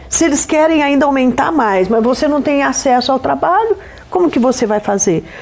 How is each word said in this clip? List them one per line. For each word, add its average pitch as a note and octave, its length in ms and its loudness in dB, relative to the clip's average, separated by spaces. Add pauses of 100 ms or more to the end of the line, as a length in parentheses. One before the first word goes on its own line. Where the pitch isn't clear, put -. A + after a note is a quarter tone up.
Se - 160 0
eles C#4+ 220 0
querem D#4 360 2
ainda C#4+ 220 2
aumentar C4+ 480 0
mais, G3+ 360 0
mas A3 140 0
você B3+ 240 0
não D4 140 0
tem C#4+ 220 0
acesso B3+ 500 0
ao C4 60 0
trabalho, F#4+ 580 0 (320)
como F4+ 220 0
que - 80 0
você B3 280 2
vai G#3 140 0
fazer? G3 480 -2 (140)